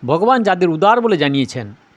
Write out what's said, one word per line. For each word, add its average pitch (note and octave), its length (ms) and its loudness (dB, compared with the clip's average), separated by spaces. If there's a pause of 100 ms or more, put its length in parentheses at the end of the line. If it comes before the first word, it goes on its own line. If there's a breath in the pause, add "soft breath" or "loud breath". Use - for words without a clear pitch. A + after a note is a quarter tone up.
ভগবান G#3+ 380 2
যাদের F#3 260 0
উদার G3 320 2
বলে A3 160 0
জানিয়েছেন, C#3 560 -4 (240)